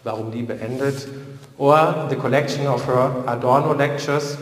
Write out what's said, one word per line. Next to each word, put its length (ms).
Warum 260
Liebe 280
endet, 500
or 540
the 60
collection 500
of 180
her 420
Adorno 480
lectures 680